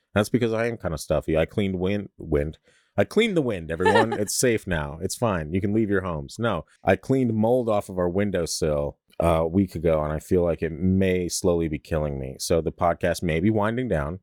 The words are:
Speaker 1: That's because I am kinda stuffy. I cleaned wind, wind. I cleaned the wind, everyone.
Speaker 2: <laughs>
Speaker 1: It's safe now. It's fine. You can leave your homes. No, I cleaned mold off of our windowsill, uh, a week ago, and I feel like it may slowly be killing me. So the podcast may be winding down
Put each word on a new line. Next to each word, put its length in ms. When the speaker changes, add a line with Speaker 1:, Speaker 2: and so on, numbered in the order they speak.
Speaker 1:
That's 160
because 240
I 140
am 100
kinda 200
stuffy. 400
I 80
cleaned 340
wind, 380
wind. 400
I 80
cleaned 320
the 40
wind, 300
everyone. 420
Speaker 2:
<laughs> 60
Speaker 1:
It's 180
safe 300
now. 340
It's 140
fine. 380
You 80
can 120
leave 160
your 120
homes. 380
No, 260
I 140
cleaned 360
mold 360
off 200
of 80
our 120
windowsill, 880
uh, 40
a 40
week 280
ago, 280
and 80
I 80
feel 240
like 200
it 100
may 560
slowly 400
be 100
killing 400
me. 200
So 200
the 120
podcast 520
may 160
be 120
winding 360
down 360